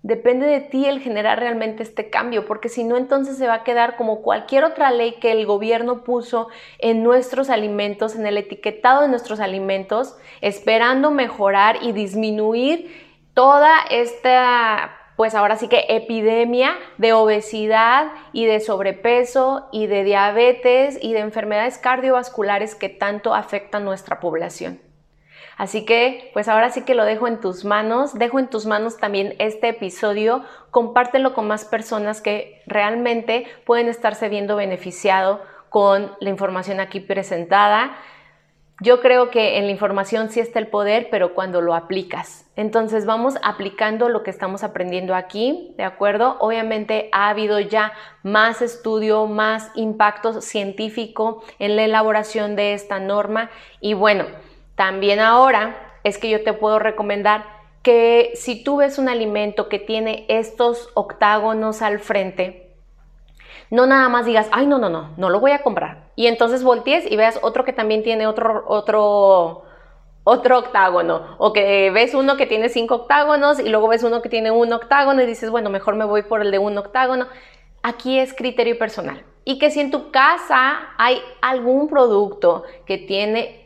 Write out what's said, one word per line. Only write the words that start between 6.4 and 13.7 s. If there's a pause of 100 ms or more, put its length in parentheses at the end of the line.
en
nuestros
alimentos,
en
el
etiquetado
de
nuestros
alimentos, (240)
esperando
mejorar
y
disminuir (240)
toda (180)